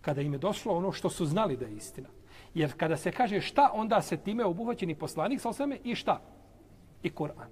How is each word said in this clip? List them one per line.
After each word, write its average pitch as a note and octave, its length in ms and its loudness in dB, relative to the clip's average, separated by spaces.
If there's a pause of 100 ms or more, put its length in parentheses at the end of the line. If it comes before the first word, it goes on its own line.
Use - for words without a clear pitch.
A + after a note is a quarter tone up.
Kada C#3+ 200 0
im C#3+ 120 0
je C#3 60 -2
došlo G3 340 0
ono F3 200 2
što - 180 -2
su F3 160 -2
znali D#3+ 300 2
da A#2+ 100 -6
je G#2+ 100 -10
istina. - 320 -14 (460)
Jer D3+ 220 2
kada D#3+ 200 2
se E3+ 160 -2
kaže G#3 280 2
šta, - 340 6
onda A3 280 4
se E3 140 -2
time A3 280 -2
obuhvaćen G3+ 460 0
i D#3 40 -2
poslanik, F#3 460 -2
sa A#3+ 80 -4
osreme, C#4 360 -2
i A#3+ 100 -2
šta? - 260 0 (840)
I E3+ 80 0
Kur'an. - 420 -6